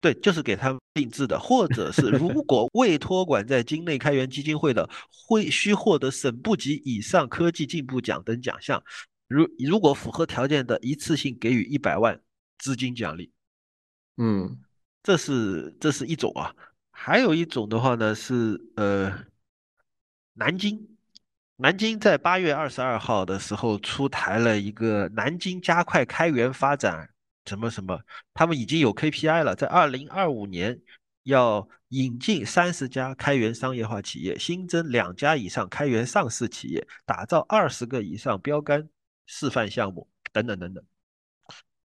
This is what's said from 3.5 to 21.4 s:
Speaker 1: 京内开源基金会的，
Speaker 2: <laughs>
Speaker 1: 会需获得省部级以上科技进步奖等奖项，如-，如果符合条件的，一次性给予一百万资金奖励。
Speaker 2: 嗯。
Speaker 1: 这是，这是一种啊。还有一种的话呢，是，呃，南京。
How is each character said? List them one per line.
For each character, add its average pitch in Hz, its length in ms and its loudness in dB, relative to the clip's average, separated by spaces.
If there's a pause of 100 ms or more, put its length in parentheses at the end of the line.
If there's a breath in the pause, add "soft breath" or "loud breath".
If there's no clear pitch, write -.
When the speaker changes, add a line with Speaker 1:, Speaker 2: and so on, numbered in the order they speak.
Speaker 1:
京 156 240 -4
内 151 140 -2
开 147 140 0
源 131 140 0
基 135 140 -8
金 151 160 -2
会 147 160 2
的， 95 160 0 (160 loud breath)
Speaker 2:
<laughs> - 240 -20
Speaker 1:
会 214 180 4
需 196 280 2
获 190 240 4
得 131 100 0
省 127 300 -4
部 208 180 0
级 139 260 -2
以 117 160 -4
上 143 300 0
科 170 220 0
技 156 160 -4
进 143 180 -6
步 127 160 -4
奖 82 220 -4
等 117 180 -4
奖 123 180 -6
项， - 240 -4 (440 loud breath)
如-， 147 200 4 (160)
如 175 160 2
果 160 140 6
符 - 160 -6
合 165 160 -2
条 127 220 -2
件 139 180 2
的， 120 140 0
一 139 160 -2
次 156 200 0
性 131 240 -4
给 117 140 2
予 113 120 2
一 143 120 -4
百 82 220 0
万 110 200 2 (380)
资 131 180 -4
金 123 200 -4
奖 90 200 -6
励。 87 160 -14 (880)
Speaker 2:
嗯。 110 400 0 (460)
Speaker 1:
这 196 120 4
是， 98 640 -2
这 151 120 0
是 - 160 -4
一 160 80 -2
种 - 180 -2
啊。 - 220 -8 (340 loud breath)
还 170 300 0
有 202 160 4
一 165 100 0
种 113 240 -6
的 113 100 0
话 127 140 2
呢， 110 220 0
是， 117 440 -2 (180)
呃， 98 480 -2 (1080)
南 175 240 -2
京。 208 400 -4 (600)